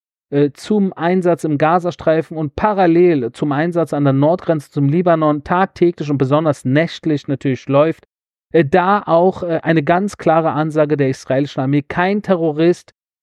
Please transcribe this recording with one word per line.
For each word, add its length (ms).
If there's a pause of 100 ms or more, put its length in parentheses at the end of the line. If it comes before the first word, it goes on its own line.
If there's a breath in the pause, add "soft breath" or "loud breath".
(300)
äh, 220
zum 400
Einsatz 520
im 120
Gazastreifen 800
und 180
parallel 800
zum 200
Einsatz 420
an 100
der 80
Nordgrenze 580
zum 200
Libanon 540
tagtäglich 680
und 80
besonders 480
nächtlich 600
natürlich 400
läuft, 380 (480)
äh, 140
da 400
auch, 360
äh, 200
eine 200
ganz 360
klare 320
Ansage 480
der 100
israelischen 540
Armee, 180
kein 400
Terrorist, 720 (300)